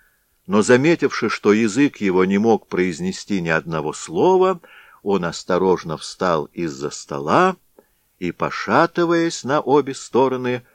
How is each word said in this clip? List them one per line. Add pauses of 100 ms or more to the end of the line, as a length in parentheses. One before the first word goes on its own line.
(460)
но,
заметивши,
что
язык
его
не
мог
произнести
ни
одного
слова, (440)
он
осторожно
встал
из-за
стола (600)
и,
пошатываясь
на
обе
стороны,